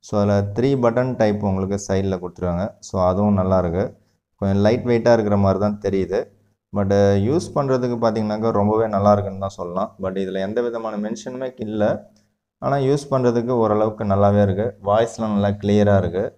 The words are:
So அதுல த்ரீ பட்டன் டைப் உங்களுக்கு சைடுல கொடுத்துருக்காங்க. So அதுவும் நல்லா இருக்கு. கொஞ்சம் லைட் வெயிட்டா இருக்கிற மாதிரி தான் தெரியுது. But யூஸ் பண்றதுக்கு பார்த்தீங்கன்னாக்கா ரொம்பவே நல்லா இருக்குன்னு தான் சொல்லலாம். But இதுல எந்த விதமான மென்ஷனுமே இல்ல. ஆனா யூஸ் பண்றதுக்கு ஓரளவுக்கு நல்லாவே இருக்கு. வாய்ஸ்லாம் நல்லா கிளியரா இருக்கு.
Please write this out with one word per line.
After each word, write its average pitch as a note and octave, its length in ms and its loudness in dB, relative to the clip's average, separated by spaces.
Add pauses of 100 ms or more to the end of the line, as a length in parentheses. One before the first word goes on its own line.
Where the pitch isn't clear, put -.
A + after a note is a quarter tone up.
So - 120 -10
அதுல G2+ 160 2 (220)
த்ரீ A#2+ 120 2 (140)
பட்டன் A#2+ 260 2 (120)
டைப் G#2 280 2
உங்களுக்கு F#2+ 360 -2
சைடுல F#2+ 380 -2
கொடுத்துருக்காங்க. F2 420 -4 (240)
So - 80 -8 (100)
அதுவும் G2 320 2
நல்லா F#2 240 2
இருக்கு. F2 220 -2 (560)
கொஞ்சம் G2 260 0
லைட் A#2 240 0
வெயிட்டா A#2 260 4
இருக்கிற G#2 280 0
மாதிரி F#2+ 180 2
தான் G#2 220 -2
தெரியுது. F#2+ 340 -2 (580)
But G2+ 140 0 (380)
யூஸ் D#3 180 0 (100)
பண்றதுக்கு B2+ 460 0
பார்த்தீங்கன்னாக்கா A2 560 0
ரொம்பவே G#2+ 360 2
நல்லா G2+ 200 4
இருக்குன்னு G2 300 -4
தான் G2 120 -6
சொல்லலாம். F#2 320 -6 (160)
But F#2+ 100 -4 (100)
இதுல F#2+ 240 -6
எந்த A2+ 180 -4
விதமான A2+ 380 -6
மென்ஷனுமே B2+ 440 -8 (180)
இல்ல. G#2+ 160 -4 (840)
ஆனா C3+ 120 0 (120)
யூஸ் D3 240 0
பண்றதுக்கு A#2+ 400 0 (100)
ஓரளவுக்கு G#2+ 500 0
நல்லாவே G2+ 340 4
இருக்கு. G2 200 -2 (220)
வாய்ஸ்லாம் A2 480 0
நல்லா G2+ 140 2 (120)
கிளியரா G#2 400 4
இருக்கு. F2+ 220 -2 (140)